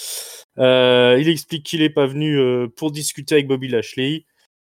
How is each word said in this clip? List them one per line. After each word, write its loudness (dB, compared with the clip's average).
Euh, 4
il 0
explique -4
qu'il -2
est 2
pas 0
venu, -2
euh, 0
pour -6
discuter -6
avec 2
Bobby -2
Lashley. -4